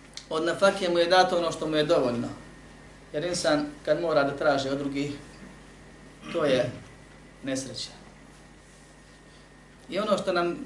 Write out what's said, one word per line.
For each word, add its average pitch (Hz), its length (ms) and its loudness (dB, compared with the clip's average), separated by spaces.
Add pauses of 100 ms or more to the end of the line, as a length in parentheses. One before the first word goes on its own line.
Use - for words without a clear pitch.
(300)
od 160 140 -2
nafake 190 440 2
mu 175 100 2
je 170 80 4
dato 185 320 6
ono 165 140 -2
što 156 140 -6
mu 156 100 0
je 151 80 4
dovoljno. 123 440 2 (840)
Jer 156 120 -4
insan 156 420 0 (180)
kad 156 160 2
mora 151 240 2
da 139 120 -2
traži 139 320 2
od 139 100 -2
drugih, 139 340 -4 (1200)
to 165 120 0
je 131 260 2 (720)
nesreća. - 480 -8 (2000)
I 175 100 -6
ono 214 200 2
što 190 140 -2
nam 175 340 0